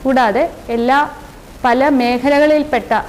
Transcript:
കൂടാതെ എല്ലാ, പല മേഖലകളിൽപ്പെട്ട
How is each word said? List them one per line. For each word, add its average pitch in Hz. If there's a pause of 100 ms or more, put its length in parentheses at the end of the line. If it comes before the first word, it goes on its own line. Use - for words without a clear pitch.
കൂടാതെ 262 (320)
എല്ലാ, 262 (540)
പല 254
മേഖലകളിൽപ്പെട്ട 277 (160)